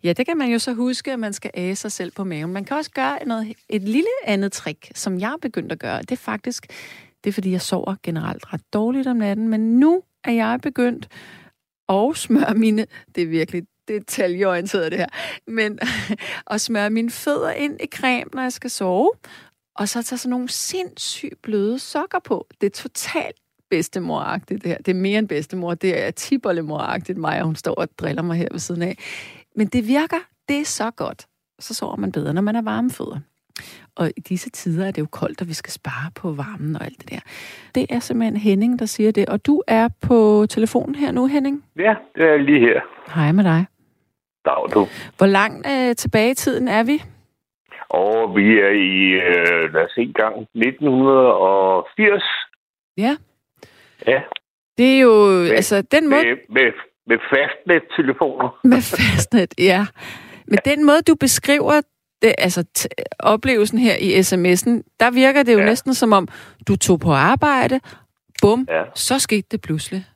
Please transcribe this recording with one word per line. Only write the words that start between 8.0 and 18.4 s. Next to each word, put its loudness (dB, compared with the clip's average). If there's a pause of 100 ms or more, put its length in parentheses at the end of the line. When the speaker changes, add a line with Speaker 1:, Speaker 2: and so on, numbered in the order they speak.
Speaker 1:
generelt -8
ret -10 (120)
dårligt -2
om -2
natten, -2
men 2
nu 4 (200)
er -4
jeg 0
begyndt -4 (840)
at 0
smøre 0
mine... 2 (300)
Det -2
er -4
virkelig -4 (240)
detaljeorienteret -4
det -6
her, -4 (400)
men -4 (340)
<laughs> -10
at -4
smøre -4
mine -2
fødder -4
ind -6
i -8
creme, -4
når -8